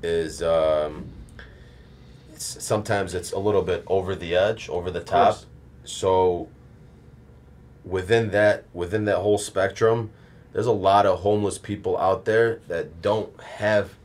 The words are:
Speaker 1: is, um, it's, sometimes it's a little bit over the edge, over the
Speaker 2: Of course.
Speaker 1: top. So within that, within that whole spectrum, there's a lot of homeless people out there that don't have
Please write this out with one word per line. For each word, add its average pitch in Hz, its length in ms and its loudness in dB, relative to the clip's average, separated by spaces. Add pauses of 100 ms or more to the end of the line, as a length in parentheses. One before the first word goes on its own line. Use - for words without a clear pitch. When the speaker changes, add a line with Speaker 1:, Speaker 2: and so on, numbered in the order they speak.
Speaker 1:
is, 82 400 -2
um, 78 640 0 (1300)
it's, - 300 -12
sometimes 101 500 -2
it's - 180 -6
a 95 60 -4
little 98 240 2
bit 85 240 -2
over 95 300 0
the 82 200 -6
edge, 104 320 0
over 87 220 -4
the 85 100 -6
Speaker 2:
Of - 60 -14
course. 95 360 2
Speaker 1:
top. - 20 -20 (400)
So 92 640 0 (1400)
within 95 460 0
that, 104 340 4 (100)
within 90 320 -2
that 95 120 2
whole 104 200 2
spectrum, 110 720 0 (420)
there's 110 140 -2
a 123 60 2
lot 101 340 4
of 90 140 2
homeless 101 380 0
people 95 400 -4
out 95 260 0
there 113 440 2
that 82 340 -6
don't 104 380 -2
have 104 500 0 (140)